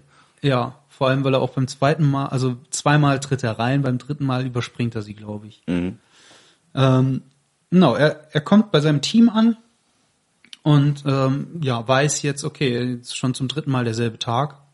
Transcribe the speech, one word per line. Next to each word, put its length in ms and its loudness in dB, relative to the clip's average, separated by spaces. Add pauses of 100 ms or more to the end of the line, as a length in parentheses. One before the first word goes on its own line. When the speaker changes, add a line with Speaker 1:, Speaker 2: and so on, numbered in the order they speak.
(400)
Speaker 1:
Ja, 360 -2 (120)
vor 200 -2
allem, 160 0
weil 100 0
er 60 2
auch 100 -2
beim 160 -4
zweiten 420 0
Mal, 180 -2
also 300 -2 (140)
zweimal 480 2
tritt 240 -4
er 160 -4
rein, 240 0
beim 160 -2
dritten 260 -8
Mal 220 -2
überspringt 480 -6
er 80 -8
sie, 120 -14
glaub 300 -14
ich. 220 -20
Speaker 2:
Mhm. 320 -4 (760)
Speaker 1:
Ähm, 460 2 (480)
genau, 260 4
er, 360 0
er 80 0
kommt 300 4
bei 80 4
seinem 220 2
Team 280 4
an 280 2 (1120)
und, 380 2
ähm, 560 -2
ja, 260 -4
weiß 320 2
jetzt, 240 -6
okay, 480 -2
jetzt 240 -12
schon 160 -4
zum 160 -6
dritten 220 -6
Mal 140 0
derselbe 340 -4
Tag, 420 -4 (140)